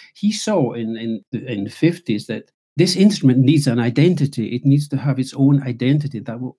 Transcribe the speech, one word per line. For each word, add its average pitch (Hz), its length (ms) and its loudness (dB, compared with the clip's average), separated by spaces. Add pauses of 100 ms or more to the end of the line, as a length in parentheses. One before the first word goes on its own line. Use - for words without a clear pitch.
(140)
he 202 160 -2
saw 185 440 -2
in, 113 240 -8
in, 113 340 -8
in 107 320 -6
the 104 60 -8
fifties 160 580 -2
that - 240 -10 (240)
this 180 220 2
instrument 147 420 4
needs 143 260 4
an 123 140 0
identity. 139 680 0
It 120 180 -6
needs 143 240 2
to 135 80 -6
have 135 220 -4
its 127 140 -6
own 139 300 2
identity 127 560 -2
that 117 220 -12
will 127 180 -12